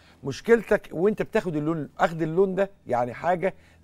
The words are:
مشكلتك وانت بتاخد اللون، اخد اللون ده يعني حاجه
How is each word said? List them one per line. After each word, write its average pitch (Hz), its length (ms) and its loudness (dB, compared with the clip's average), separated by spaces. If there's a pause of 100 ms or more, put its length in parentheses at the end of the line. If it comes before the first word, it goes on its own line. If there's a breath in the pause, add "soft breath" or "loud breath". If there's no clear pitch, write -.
(240 soft breath)
مشكلتك 208 680 2
وانت 190 300 0
بتاخد 175 340 -2
اللون، 151 320 -2 (100)
اخد 165 240 0
اللون 185 320 2
ده 196 160 0 (160)
يعني 120 280 0
حاجه 175 400 -2 (300 soft breath)